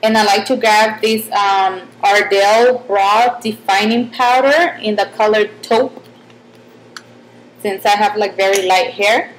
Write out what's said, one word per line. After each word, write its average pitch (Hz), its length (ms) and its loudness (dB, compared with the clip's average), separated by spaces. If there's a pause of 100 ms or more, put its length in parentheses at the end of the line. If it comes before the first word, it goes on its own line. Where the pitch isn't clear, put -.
And 220 140 2
I 214 80 4
like 208 220 0
to 262 100 0
grab 220 460 0
this, 220 280 -2
um, 196 520 -2 (200)
Ardell 202 840 2
Brow 208 560 0
Defining 220 640 -2
Powder 269 720 0
in 214 160 -4
the 196 80 0 (100)
color 214 340 0 (120)
Taupe, - 420 -2 (1600)
since 196 240 -6
I 208 120 2
have, 208 200 0
like, 208 180 -4
very 196 320 0
light 185 280 0
hair. 220 440 0